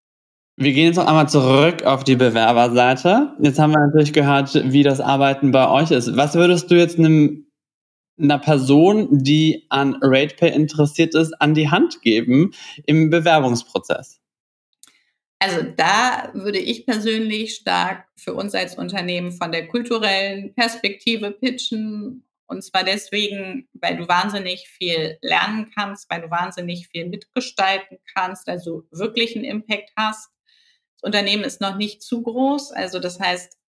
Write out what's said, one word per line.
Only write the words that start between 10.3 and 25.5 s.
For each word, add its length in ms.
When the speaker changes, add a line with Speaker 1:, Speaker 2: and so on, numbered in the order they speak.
Speaker 1:
interessiert 640
ist, 160
an 120
die 160
Hand 320
geben 500
im 240
Bewerbungsprozess? 1120
Speaker 2:
Also 200
da 560
würde 260
ich 260
persönlich 680
stark 520
für 160
uns 200
als 240
Unternehmen 540
von 220
der 160
kulturellen 880
Perspektive 760
pitchen. 960
Und 180
zwar 180
deswegen, 880
weil 240
du 140
wahnsinnig 580
viel 540
lernen 520